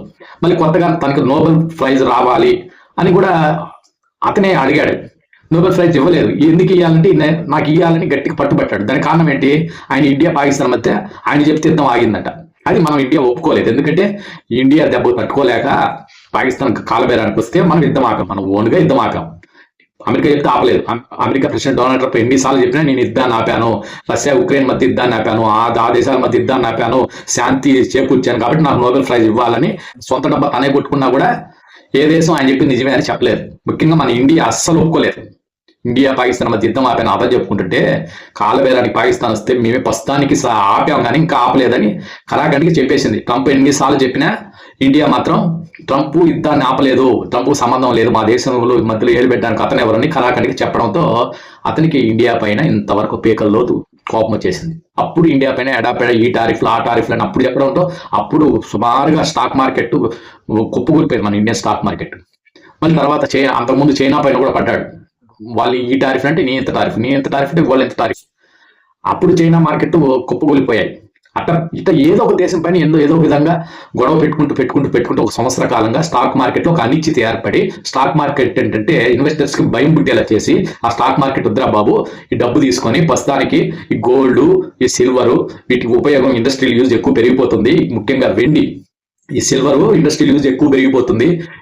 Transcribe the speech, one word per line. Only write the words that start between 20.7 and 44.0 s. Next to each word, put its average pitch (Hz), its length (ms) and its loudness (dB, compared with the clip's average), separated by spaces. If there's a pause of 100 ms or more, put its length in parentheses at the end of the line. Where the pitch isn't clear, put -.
అమ్-, - 320 -8
అమెరికా 123 280 -2
ప్రెసిడెంట్ 123 300 -2
డొనాల్డ్ 131 200 0
ట్రంప్ 127 180 -2
ఎన్నిసార్లు 131 440 2
చెప్పినా 131 220 0
"నేను 131 160 0
యుద్ధాన్ని 113 360 -2
ఆపాను, 117 480 -2 (280)
రష్యా 139 220 -2
ఉక్రెయిన్ 131 360 2
మధ్య 123 180 0
యుద్ధాన్ని 117 280 0
ఆపాను, 113 280 0
ఆ, 113 360 0
ఆ 117 140 2
దేశాల 131 240 2
మధ్య 120 220 0
యుద్ధాన్ని 123 280 0
ఆపాను, 120 420 0 (180)
శాంతి 131 520 0
చేకూర్చాను 123 600 0
కాబట్టి 160 240 2
నాకు 123 180 2
నోబెల్ 127 260 2
ప్రైజ్ 117 160 2
ఇవ్వాలని" 120 540 2 (240)
సొంత 135 260 -2
డబ్బా - 300 0
తనే 135 120 0
కొట్టుకున్నా 135 400 0
కూడా 131 340 0 (520)
ఏ 147 120 2
దేశం 165 260 2
ఆయన 135 160 0
చెప్పింది 135 240 2
నిజమే 131 180 0
అని 131 120 0
చెప్పలేదు. 113 480 -2 (160)
ముఖ్యంగా 160 280 0
మన 135 140 0
ఇండియా 135 340 2
అస్సలు 160 360 0
ఒప్పుకోలేదు. 151 420 0 (640)
ఇండియా 131 280 0
పాకిస్తాన్ 123 380 -2
మధ్య 110 160 -2
యుద్ధం 131 180 -2
ఆపాను 113 240 0
అతను 101 220 0
చెప్పుకుంటుంటే, 120 760 -2 (280)
కాలబేరానికి 120 560 0
పాకిస్తాన్ 117 400 0
వస్తే 107 200 -2
మేమే 120 240 0
ప్రస్తుతానికి - 580 -2
స-, - 100 0
ఆపాం 117 580 0
కానీ 120 140 0
ఇంకా 156 200 0
ఆపలేదని 123 640 0 (300)
కరాఖండిగా 165 420 0
చెప్పేసింది. 131 480 0
ట్రంప్ 135 300 -2
ఎన్నిసార్లు 143 540 2